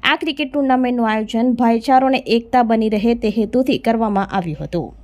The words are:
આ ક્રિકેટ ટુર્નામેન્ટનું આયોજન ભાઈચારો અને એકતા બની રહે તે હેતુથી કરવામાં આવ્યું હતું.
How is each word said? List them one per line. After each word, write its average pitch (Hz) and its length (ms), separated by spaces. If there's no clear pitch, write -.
આ 311 120
ક્રિકેટ 294 320
ટુર્નામેન્ટનું 254 600
આયોજન 226 360
ભાઈચારો 262 500
અને 262 100
એકતા 240 320
બની 220 260
રહે 233 300
તે 208 160
હેતુથી 254 480
કરવામાં 202 500
આવ્યું 156 300
હતું. 151 180